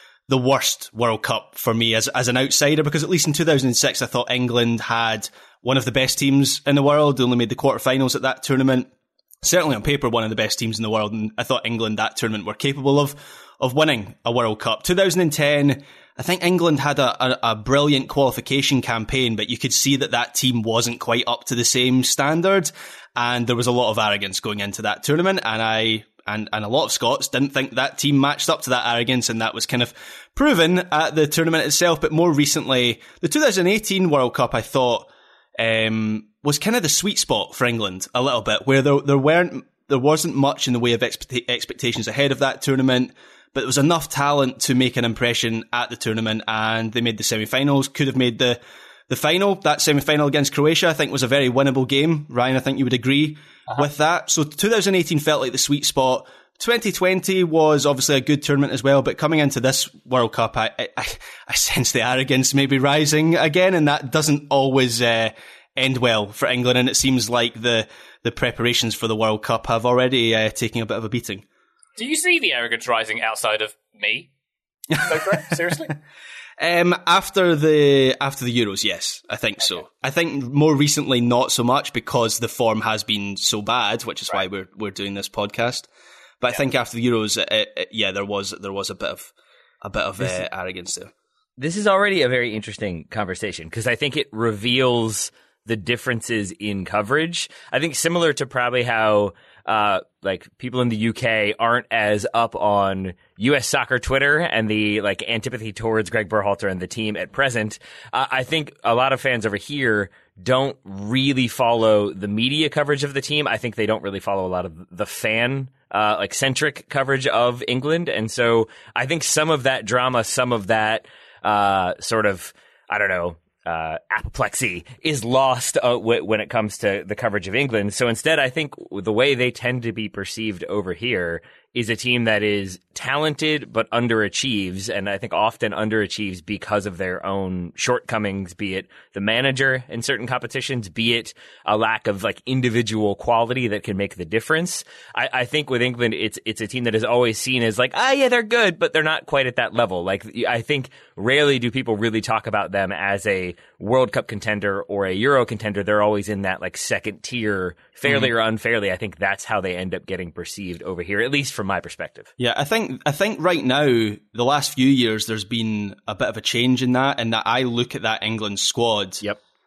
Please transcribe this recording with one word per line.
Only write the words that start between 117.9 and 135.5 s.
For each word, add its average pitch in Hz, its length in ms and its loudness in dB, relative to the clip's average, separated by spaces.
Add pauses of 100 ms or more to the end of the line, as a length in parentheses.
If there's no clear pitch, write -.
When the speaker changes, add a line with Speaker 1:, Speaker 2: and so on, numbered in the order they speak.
Speaker 3:
And 110 240 -2
so 117 380 2 (260)
I 123 100 -2
think 151 180 -2
some 156 260 0
of 147 140 2
that 127 200 0
drama, 123 400 0
some 123 300 0
of 104 140 -2
that, 110 400 2 (360)
uh, 98 560 2
sort 110 260 0
of, 98 280 -2 (360)
I 104 100 0
don't 101 100 2
know, 87 260 -2 (300)
uh, 80 320 -4 (120)
apoplexy 107 760 -4 (160)
is 143 240 -4
lost, 127 500 2
uh, 147 140 0
w-, 117 340 2
when 104 160 0
it 104 100 -6
comes 107 280 -2
to 98 280 -2
the 101 100 -6
coverage 101 340 -4
of 95 60 -4
England. 113 380 0
So 123 140 0
instead, 151 320 0
I 135 100 2
think 151 240 -6 (180)
the 98 200 -4
way 131 240 4
they 123 160 0
tend 123 320 -4
to 117 80 -4
be 110 160 -6
perceived 101 600 -6
over 92 240 -4
here 87 480 -4 (360)
is 113 140 -2
a 113 40 -2
team 123 280 -2
that 107 180 2
is 101 380 -2 (160)
talented 147 760 -2
but 110 200 -2
underachieves, 107 960 -2
and 101 180 -4
I 98 120 -4
think 113 120 -10
often 107 400 0